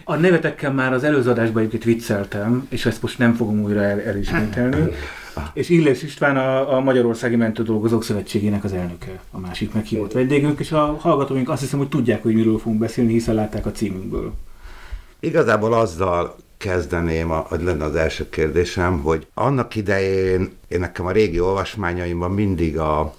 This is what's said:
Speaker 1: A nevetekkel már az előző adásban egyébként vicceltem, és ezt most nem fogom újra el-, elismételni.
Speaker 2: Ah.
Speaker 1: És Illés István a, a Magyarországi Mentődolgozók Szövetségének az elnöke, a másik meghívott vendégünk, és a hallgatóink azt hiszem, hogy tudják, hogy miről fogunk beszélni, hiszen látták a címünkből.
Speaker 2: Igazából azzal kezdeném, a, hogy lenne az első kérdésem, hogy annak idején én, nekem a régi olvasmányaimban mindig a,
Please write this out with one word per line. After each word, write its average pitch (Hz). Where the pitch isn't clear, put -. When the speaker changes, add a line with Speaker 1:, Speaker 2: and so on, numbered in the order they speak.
Speaker 1:
A 160
nevetekkel 156
már 131
az 127
előző 139
adásban 113
egyébként 110
vicceltem, 113
és 123
ezt 110
most -
nem 120
fogom 107
újra 104
el-, 101
elismételni. 117
Speaker 2:
Ah. -
Speaker 1:
És 139
Illés 156
István 143
a, 131
a 131
Magyarországi 120
Mentődolgozók 110
Szövetségének 104
az 98
elnöke, 90
a -
másik 92
meghívott 107
vendégünk, 143
és 143
a 151
hallgatóink 135
azt 135
hiszem, 139
hogy 139
tudják, 120
hogy 113
miről 110
fogunk 110
beszélni, 113
hiszen 113
látták 107
a 104
címünkből. 98
Speaker 2:
Igazából 113
azzal 90
kezdeném, 85
a, 80
hogy -
lenne 78
az 76
első 78
kérdésem, 80
hogy 78
annak 127
idején 95
én, 87
nekem 90
a 90
régi 95
olvasmányaimban 90
mindig 90
a, 78